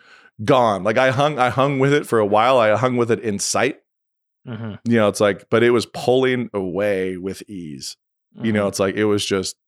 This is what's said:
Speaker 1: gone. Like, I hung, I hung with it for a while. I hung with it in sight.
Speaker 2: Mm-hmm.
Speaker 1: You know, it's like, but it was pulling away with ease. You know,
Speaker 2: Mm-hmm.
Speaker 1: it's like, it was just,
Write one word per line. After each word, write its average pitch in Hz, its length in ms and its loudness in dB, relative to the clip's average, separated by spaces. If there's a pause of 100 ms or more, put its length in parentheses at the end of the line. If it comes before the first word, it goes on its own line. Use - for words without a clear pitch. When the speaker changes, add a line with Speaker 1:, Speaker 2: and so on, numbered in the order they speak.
(440)
Speaker 1:
gone. 110 420 2
Like, 110 120 0
I 131 140 4
hung, 143 260 0
I 123 120 2
hung 135 300 0
with 139 140 2
it 147 140 0
for 117 120 2
a 107 60 2
while. 110 340 4
I 107 180 4
hung 127 180 0
with 120 160 0
it 104 80 0
in 104 200 -6
sight. 117 400 -2 (680)
Speaker 2:
Mm-hmm. 110 280 -12 (140)
Speaker 1:
You 117 80 2
know, 107 120 4
it's 98 100 -4
like, 101 300 0
but 117 140 2
it 120 80 4
was 113 140 2
pulling 127 680 -2
away 95 640 -4
with 92 320 -10
ease. 78 480 -14 (440)
You 110 120 -2
know, 104 80 0
Speaker 2:
Mm-hmm. 101 80 0
Speaker 1:
it's 92 100 -6
like, 98 160 0
it 104 100 0
was 104 200 0
just, 95 320 -4 (100)